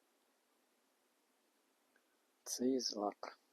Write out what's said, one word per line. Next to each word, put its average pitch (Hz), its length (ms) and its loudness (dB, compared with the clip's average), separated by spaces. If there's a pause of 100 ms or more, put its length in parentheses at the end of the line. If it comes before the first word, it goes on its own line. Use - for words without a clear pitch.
(2500)
цей 127 360 2
злак. - 600 -2 (140)